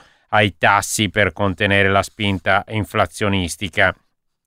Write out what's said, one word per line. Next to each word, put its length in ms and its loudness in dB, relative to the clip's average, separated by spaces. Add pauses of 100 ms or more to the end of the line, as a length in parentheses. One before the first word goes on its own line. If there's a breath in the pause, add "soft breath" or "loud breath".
(300 soft breath)
ai 260 0
tassi 540 0
per 220 0
contenere 560 0
la 140 2
spinta 640 -2
inflazionistica. 1300 -2 (520)